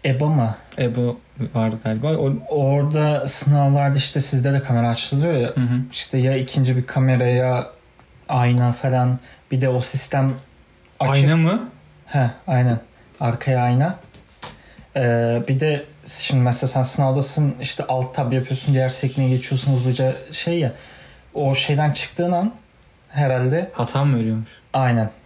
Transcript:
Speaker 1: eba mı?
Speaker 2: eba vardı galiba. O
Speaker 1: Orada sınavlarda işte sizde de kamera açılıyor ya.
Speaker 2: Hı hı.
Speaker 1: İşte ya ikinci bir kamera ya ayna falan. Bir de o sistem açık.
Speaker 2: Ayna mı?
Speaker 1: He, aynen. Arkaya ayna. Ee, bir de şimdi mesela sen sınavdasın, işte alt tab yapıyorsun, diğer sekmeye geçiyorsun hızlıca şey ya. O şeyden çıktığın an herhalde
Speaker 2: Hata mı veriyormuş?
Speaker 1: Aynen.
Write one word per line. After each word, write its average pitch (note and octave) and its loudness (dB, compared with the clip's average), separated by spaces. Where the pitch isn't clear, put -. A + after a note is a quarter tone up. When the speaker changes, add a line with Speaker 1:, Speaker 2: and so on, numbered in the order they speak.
Speaker 1:
eba C#3 2
mı? B2+ 2
Speaker 2:
eba B2 -2
vardı A2 0
galiba. A2+ -2
O C#3 0
Speaker 1:
Orada D3 0
sınavlarda C#3+ 2
işte - -2
sizde C#3 0
de C3+ 0
kamera A#2+ 2
açılıyor C#3+ -2
ya. A#2+ 0
Speaker 2:
Hı - -2
hı. B2 0
Speaker 1:
İşte - -6
ya C3 2
ikinci C3 0
bir B2+ -2
kamera B2+ 2
ya B2 0
ayna B2 2
falan. B2+ 0
Bir C3 0
de C3 2
o B2 0
sistem C3+ 0
açık. C#3 2
Speaker 2:
Ayna C#3+ 4
mı? F3+ 0
Speaker 1:
He, B2+ 0
aynen. B2 2
Arkaya B2 0
ayna. C3 2
Ee, A#2 2
bir C3+ 0
de D3+ 0
şimdi - 0
mesela B2 0
sen C3 0
sınavdasın, C#3 0
işte C3 -6
alt B2+ -4
tab B2 -2
yapıyorsun, C3 0
diğer C3 2
sekmeye C3 -2
geçiyorsun B2+ 0
hızlıca B2+ 0
şey E3+ -2
ya. C3 -2
O C#3+ 0
şeyden D3 0
çıktığın - -2
an F#3 0
herhalde C#3 0
Speaker 2:
Hata C#3 -2
mı C3 2
veriyormuş? A2 -2
Speaker 1:
Aynen. A#2+ 2